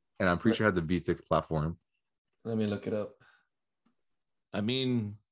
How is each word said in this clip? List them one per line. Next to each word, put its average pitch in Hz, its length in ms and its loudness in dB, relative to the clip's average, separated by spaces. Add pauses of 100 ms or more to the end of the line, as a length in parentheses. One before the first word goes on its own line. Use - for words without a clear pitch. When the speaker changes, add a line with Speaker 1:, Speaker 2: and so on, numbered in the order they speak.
(200)
Speaker 1:
and 95 80 4
I'm 87 80 4
pretty 110 160 2
Speaker 2:
Let - 60 0
Speaker 1:
sure 110 80 2
it 104 60 6
has 90 60 0
a 82 80 2
V 87 140 2
six 82 220 -2
platform. 80 560 0 (680)
Speaker 2:
Let 113 140 -4
me 107 80 0
look 104 200 -4
it 107 80 -4
up. 104 200 -6 (1400)
Speaker 3:
I 104 100 -4
mean, 120 540 -2 (160)